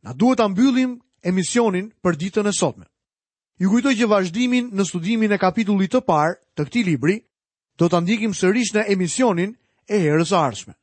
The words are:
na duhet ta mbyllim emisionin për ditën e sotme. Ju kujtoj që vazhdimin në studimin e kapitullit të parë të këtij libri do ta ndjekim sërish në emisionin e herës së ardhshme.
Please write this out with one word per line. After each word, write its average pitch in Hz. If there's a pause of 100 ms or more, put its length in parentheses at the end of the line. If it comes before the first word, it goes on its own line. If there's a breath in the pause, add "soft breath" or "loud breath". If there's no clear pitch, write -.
na 110
duhet 233
ta 220
mbyllim 247 (220)
emisionin 190 (120)
për 170
ditën 202
e 202
sotme. 120 (720)
Ju 185
kujtoj 247
që 220
vazhdimin 233
në 196
studimin 208
e 202
kapitullit 190
të 254
parë 160 (180)
të 147
këtij 233
libri 165 (580)
do 170
ta 175
ndjekim 208
sërish 208
në 214
emisionin 196 (320)
e 208
herës 156
së 185
ardhshme. 135